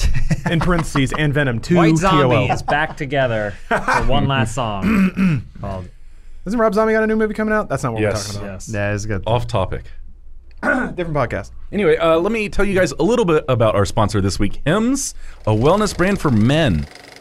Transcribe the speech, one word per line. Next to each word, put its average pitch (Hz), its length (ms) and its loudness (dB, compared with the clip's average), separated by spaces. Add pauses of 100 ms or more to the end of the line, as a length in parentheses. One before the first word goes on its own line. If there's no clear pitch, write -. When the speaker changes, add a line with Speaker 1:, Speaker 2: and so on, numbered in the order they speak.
(180)
Speaker 1:
<laughs> - 320 2
Speaker 2:
In 165 100 2
parentheses, 156 580 0
and 147 160 2
Venom 127 260 0
two, 175 160 2
Speaker 3:
White 165 200 6
Speaker 2:
T 165 100 0
O - 20 4
O. 185 220 4
Speaker 3:
Zombie 113 220 2
is 127 100 -2
back 151 340 -2
together 123 560 -2 (160)
for 233 80 0 (300)
one 139 220 4
last 135 260 0
song 175 880 0 (100)
Speaker 2:
<laughs> - 80 -18
Speaker 3:
called 95 280 -8 (580)
Speaker 2:
Isn't 214 120 -2
Rob 220 160 2
Zombie 220 180 2
got 220 100 2
a 220 40 2
new 220 100 0
movie 220 180 0
coming 214 180 -2
out? 214 160 0
That's 139 140 -4
not 120 120 -4
what 110 80 -4
Speaker 4:
Yes. 101 260 -2
Speaker 2:
we're 104 60 -10
talking 98 140 -8
about. 98 60 -10
Speaker 3:
Yes. 95 180 -12
Speaker 1:
Yeah, 104 220 -2
it's 104 120 -4
good. 101 200 -4
Speaker 4:
Off 113 200 0
topic. 90 380 -4 (400)
Speaker 2:
<clears throat> - 380 -16
Different 196 520 -2
podcast. 110 360 -4 (220)
Speaker 4:
Anyway, 165 260 2
uh, 165 200 4
let 190 140 0
me 214 160 -2
tell - 160 2
you 202 100 0
guys 180 180 2
a - 100 -4
little 226 220 2
bit 160 240 2
about 113 260 2
our 101 100 2
sponsor 104 360 0
this 95 180 0
week, 98 260 0
Hims, 226 500 0 (320)
a 107 40 0
wellness 156 460 2
brand 185 240 0
for 151 100 0
men. 113 560 2 (340)